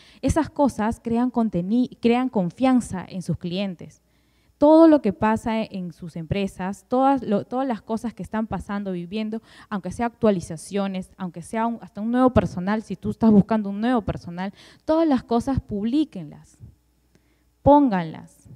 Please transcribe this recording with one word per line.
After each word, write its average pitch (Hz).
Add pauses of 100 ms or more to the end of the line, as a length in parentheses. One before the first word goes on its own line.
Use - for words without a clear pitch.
(220)
Esas 277
cosas 226
crean 233
conteni-, 226
crean 240
confianza 214
en 180
sus 165
clientes. 180 (560)
Todo 311
lo 302
que 196
pasa 220
en 180
sus 175
empresas, 190
todas 262
lo, 202
todas 262
las 226
cosas 220
que -
están 220
pasando, 202
viviendo, 208 (280)
aunque 185
sea 233
actualizaciones, 190
aunque 180
sea 220
un, 233
hasta 180
un 226
nuevo 254
personal, 202
si 190
tú -
estás 220
buscando 208
un 202
nuevo 240
personal, 180 (320)
todas 320
las 262
cosas 240
publíquenlas, 196 (1040)
pónganlas, 202